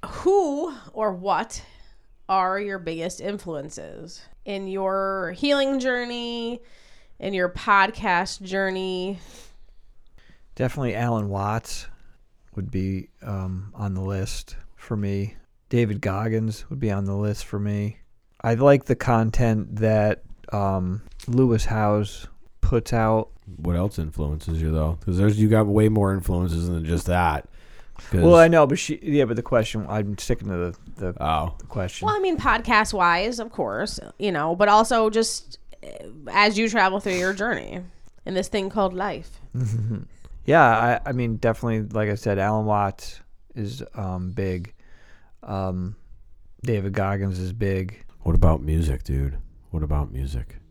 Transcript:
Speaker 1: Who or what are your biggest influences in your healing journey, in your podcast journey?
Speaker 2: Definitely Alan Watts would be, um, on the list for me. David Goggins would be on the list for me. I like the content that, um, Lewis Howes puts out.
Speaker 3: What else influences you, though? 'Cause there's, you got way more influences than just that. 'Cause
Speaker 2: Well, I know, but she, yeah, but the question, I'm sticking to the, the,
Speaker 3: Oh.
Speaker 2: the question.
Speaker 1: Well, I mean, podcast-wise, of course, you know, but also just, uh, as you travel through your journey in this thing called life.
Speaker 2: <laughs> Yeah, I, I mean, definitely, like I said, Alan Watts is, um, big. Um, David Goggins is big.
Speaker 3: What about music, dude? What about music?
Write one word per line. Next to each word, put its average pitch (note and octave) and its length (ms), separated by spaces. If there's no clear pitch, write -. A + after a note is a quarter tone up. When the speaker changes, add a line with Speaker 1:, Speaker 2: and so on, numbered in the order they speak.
Speaker 1:
Who E4 640
or G#3+ 180
what F#3 520
are F#3+ 300
your G3+ 180
biggest E3 420
influences D#3+ 1000
in G3 220
your F#3+ 680
healing C#4 440
journey, A#3+ 840
in G3 140
your F3+ 160
podcast G3 960
journey? F#3 760
Speaker 2:
Definitely B2 400
Alan A2+ 340
Watts G2+ 580
would G2 160
be, F#2+ 380
um, F#2+ 540
on G2+ 180
the F#2 80
list G2 540
for - 200
me. G2 400
David A2+ 300
Goggins A2 720
would C#3 100
be A2+ 120
on G2 140
the G2 100
list G#2 300
for G#2 140
me. G#2 380
I A2+ 120
like C3+ 320
the A#2+ 100
content A2+ 840
that, G#2+ 460
um, F#2+ 480
Lewis A#2+ 380
Howes G#2 600
puts - 320
out. A2 360
Speaker 3:
What E2+ 180
else F#2 240
influences D#2 600
you, D#2 100
though? D#2+ 320
'Cause F2+ 140
there's, G#2 220
you G#2+ 100
got A2 180
way G#2+ 220
more G2+ 240
influences F2 560
than E2 160
just E2+ 220
that. F2 420
'Cause F#2+ 140
Speaker 2:
Well, E3+ 120
I E3 120
know, E3 200
but C#3+ 120
she, - 220
yeah, C#3+ 240
but A2+ 100
the A#2 80
question, A2 460
I'm G#2 280
sticking C#3+ 320
to F#2 60
the, F2 220
the, D2 100
Speaker 3:
Oh. D#2 360
Speaker 2:
the - 60
question. - 400
Speaker 1:
Well, G#4+ 100
I G#4 40
mean, F#4 180
podcast-wise, A3 1040
of A3+ 120
course, B2+ 480
you G3+ 120
know, D#3+ 240
but G3+ 140
also A3 400
just, - 500
uh, - 40
as G#3 260
you A3+ 120
travel G3 300
through F#3+ 180
your F#3 160
journey F#3+ 480
in - 80
this F#3 140
thing G3 220
called F#3+ 240
life. F#3 480
Speaker 2:
<laughs> B2 60
Yeah, A#2+ 560
I, - 60
I - 20
mean, A#2+ 260
definitely, A2+ 440
like G#2+ 80
I G#2 60
said, G2+ 240
Alan G#2+ 300
Watts G#2 520
is, A2+ 260
um, F#2 340
big. F#2 460
Um, F#2+ 540
David G2+ 320
Goggins G2 460
is F#2 120
big. G2 540
Speaker 3:
What E2+ 160
about D#2+ 260
music, D2+ 420
dude? C2+ 360
What D#2+ 100
about D2 300
music? C2 460